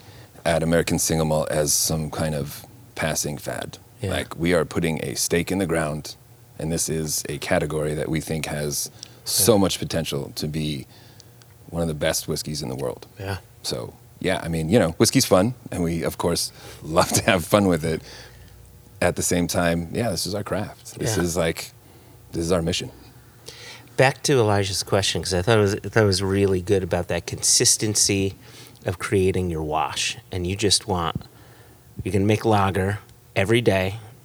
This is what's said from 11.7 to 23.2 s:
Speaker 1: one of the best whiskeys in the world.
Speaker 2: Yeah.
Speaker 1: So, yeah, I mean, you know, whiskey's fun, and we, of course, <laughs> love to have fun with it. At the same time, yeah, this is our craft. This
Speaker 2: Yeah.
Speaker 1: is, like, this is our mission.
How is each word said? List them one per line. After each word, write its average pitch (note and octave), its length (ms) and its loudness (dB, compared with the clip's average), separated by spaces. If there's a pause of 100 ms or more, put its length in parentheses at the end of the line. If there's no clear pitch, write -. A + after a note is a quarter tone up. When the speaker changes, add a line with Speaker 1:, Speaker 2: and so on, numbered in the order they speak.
Speaker 1:
one E2+ 120 -4
of E2 60 0
the D#2 60 -4
best D#2 340 -2
whiskeys D2+ 340 -4
in B1 60 -6
the B1+ 80 -6
world. C2 300 -6 (120)
Speaker 2:
Yeah. G2 200 -6 (260)
Speaker 1:
So, - 300 -8 (260)
yeah, F#2 220 0
I - 60 -6
mean, D#2+ 200 -2
you G#2 100 6
know, E2 140 4
whiskey's A#2+ 320 4
fun, G2+ 300 4 (180)
and F2+ 100 -2
we, E2 200 -2
of C2+ 160 -4
course, - 340 -2 (160)
<laughs> - 140 -18
love - 300 2
to - 120 0
have F#2+ 200 4
fun G2+ 220 4
with E2 180 2
it. E2 180 -2 (1000)
At F2+ 160 0
the F2+ 60 -2
same F2 260 2
time, E2+ 440 0
yeah, A#2 180 -2
this E2+ 160 -4
is F2+ 80 -6
our G2+ 100 -6
craft. - 540 -8
This D#2 180 -2
Speaker 2:
Yeah. E2+ 80 2
Speaker 1:
is, E2+ 120 -2
like, E2 360 -2 (600)
this E2+ 120 -4
is E2 80 0
our F2 100 4
mission. D#2+ 280 -2 (1040)